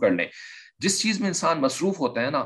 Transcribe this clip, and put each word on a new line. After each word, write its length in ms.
کر 100
لیں۔ 160
جس 240
چیز 180
میں 80
انسان 340
مصروف 380
ہوتا 220
ہے 80
نا، 160